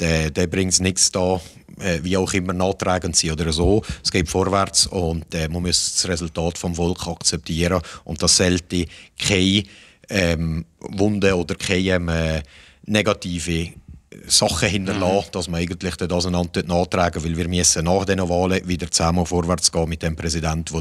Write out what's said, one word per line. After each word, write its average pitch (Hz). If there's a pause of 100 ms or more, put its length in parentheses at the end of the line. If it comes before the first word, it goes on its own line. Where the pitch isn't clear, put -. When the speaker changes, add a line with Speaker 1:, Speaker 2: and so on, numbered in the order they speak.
Speaker 1:
äh, 80
da 90
bringt's 92
nichts 92
da, 92 (400)
äh, 87
wie 92
auch 92
immer 92
nachtragend 92
sein 80
oder 80
so. 90 (220)
Es -
geht 90
vorwärts 92
und, 82
äh, 80
man 87
muss -
das -
Resultat 85
vom 87
Volk 87
akzeptieren 85 (220)
und 82
das 87
sollte 90 (320)
kein, 98 (440)
ähm, 82 (260)
Wunden 98
oder 87
keine, 92
ähm, 82 (420)
negative 87 (560)
Sachen 107
hinterlassen, 95
Speaker 2:
Mhm. -
Speaker 1:
dass 92
man 85
eigentlich 90
dort 87
auseinander 87
dort 76
nachtragen, 87
weil 80
wir 87
müssen 87
nach 95
diesen 95
Wahlen 92
wieder 87
zusammen 85
vorwärts 87
gehen 82
mit 82
dem 82
Präsidenten, 80